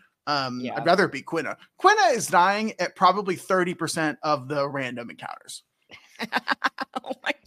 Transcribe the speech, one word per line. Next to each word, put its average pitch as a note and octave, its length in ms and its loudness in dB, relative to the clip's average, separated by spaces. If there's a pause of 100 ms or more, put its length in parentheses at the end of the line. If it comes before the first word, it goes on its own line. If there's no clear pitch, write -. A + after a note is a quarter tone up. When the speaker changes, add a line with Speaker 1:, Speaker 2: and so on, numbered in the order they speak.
(280)
Speaker 1:
Um, C3 320 -2
Speaker 2:
Yeah. A#2+ 160 -6
Speaker 1:
I'd A#2+ 100 -4
rather F#3 200 6
it C#3+ 80 -2
be C3+ 100 -8
Quina. E3 320 -4 (260)
Quina G4 320 6
is F#3+ 140 -2
dying G3 540 2
at - 160 -4
probably F#3 400 4
thirty F3+ 360 0
percent D#3 500 -4
of C#3 260 -2
the C#3+ 180 -2
random B2 420 -6
encounters. - 540 -16 (560)
Speaker 2:
<laughs> A3+ 80 -8 (760)
Oh - 100 -10 (100)
my - 100 -4 (140)